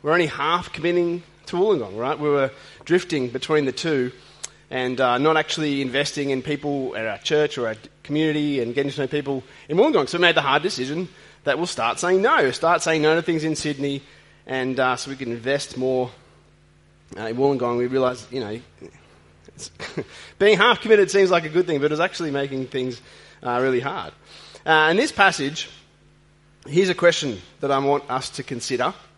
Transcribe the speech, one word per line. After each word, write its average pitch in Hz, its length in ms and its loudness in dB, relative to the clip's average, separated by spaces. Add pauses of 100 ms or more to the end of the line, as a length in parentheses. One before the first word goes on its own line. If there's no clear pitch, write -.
we're 147 100 -2
only 175 140 4
half 160 480 -2
committing 175 500 -2 (220)
to - 100 -8
Wollongong, 165 400 0
right? 127 240 -4
We 147 80 -2
were 139 240 2 (320)
drifting 156 460 0
between 147 340 0
the 131 80 -2
two 131 400 -2 (580)
and, 127 300 -4
uh, 123 180 4
not 156 200 2
actually 147 440 -2
investing 139 500 -2
in 131 100 -2
people 143 560 -6
at 113 80 -6
our 104 140 -6
church 151 380 0
or 120 100 -2
our 107 80 -4 (280)
community 147 560 0
and 120 160 -2
getting 139 160 0
to 147 100 -6
know 135 60 -2
people 139 360 -4 (260)
in 165 80 0
Wollongong. 220 320 4
So 170 80 -4
we 175 60 2
made 170 120 6
the 151 60 4
hard 143 200 2
decision 160 460 -4 (380)
that 139 120 0
we'll 170 100 -2
start 117 300 -2
saying 185 240 2
no, 220 300 4
start 165 300 2
saying 160 200 0
no 156 140 4
to 165 60 0
things 160 240 -2
in 156 100 -2
Sydney, 139 460 -4 (440)
and, 131 320 -4
uh, 127 200 2
so - 120 -10
we 139 60 -8
can 127 160 -8
invest 135 460 -4
more, 127 340 -2 (1040)
uh, 110 100 -8
in 113 100 -4
Wollongong. 127 400 0
We 123 100 0
realised, 127 420 -2
you 127 120 -6
know, 107 180 -8 (880)
it's - 240 -18 (340)
<laughs> - 340 -20
being 202 180 6
half 220 240 6
committed 208 300 6
seems 190 200 4
like 170 140 2
a 156 40 -6
good 175 160 2
thing, 156 140 -2
but 151 140 2
it's 156 80 -2
actually 170 300 -2
making 135 360 -4
things, 127 320 -6 (420)
uh, 120 200 -2
really 131 180 2
hard. 123 320 -6 (560)
Uh, 156 220 6
in 175 80 4
this 294 140 2
passage, 160 580 0 (960)
here's 180 220 2
a 175 60 0
question 151 440 2 (200)
that 139 100 -4
I 135 80 2
want 139 320 0
us 127 220 -4
to - 100 -10
consider. 123 540 -4 (220)